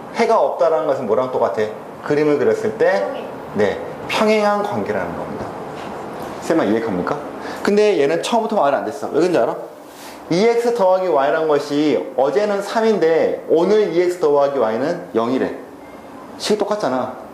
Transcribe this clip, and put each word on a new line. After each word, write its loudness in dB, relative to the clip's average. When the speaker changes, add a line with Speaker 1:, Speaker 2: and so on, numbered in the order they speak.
Speaker 1:
해가 4
없다라는 2
것은 -2
뭐랑 0
똑같아? 0
그림을 2
그렸을 2
때 2
Speaker 2:
평행. -8
Speaker 1:
네, 2
평행한 2
관계라는 -4
겁니다. -8
쌤아 2
이해 2
갑니까? -2
근데 4
얘는 2
처음부터 0
말이 4
안 -2
됐어. -6
왜 0
그런지 2
알아? 0
이엑스 2
더하기 2
Y라는 2
것이 2
어제는 2
삼인데 2
오늘 4
이엑스 2
더하기 2
Y는 -2
영이래. 0
식이 0
똑같잖아. -2